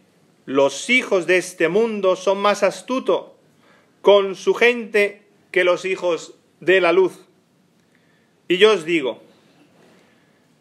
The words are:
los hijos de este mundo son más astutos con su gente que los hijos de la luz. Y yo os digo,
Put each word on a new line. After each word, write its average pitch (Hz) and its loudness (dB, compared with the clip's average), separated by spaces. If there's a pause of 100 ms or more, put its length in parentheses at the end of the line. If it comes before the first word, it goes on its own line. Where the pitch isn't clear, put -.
(440)
los 139 -2
hijos 214 0
de 180 2
este 170 -4
mundo 202 0
son 196 -2
más 202 0
astutos 196 -4 (760)
con 196 4
su 190 -2
gente 214 -2 (280)
que 180 0
los 175 0
hijos 180 -6 (260)
de 180 2
la 170 2
luz. 180 0 (1300)
Y 180 -2
yo 214 6
os 175 -2
digo, 147 -4 (1400)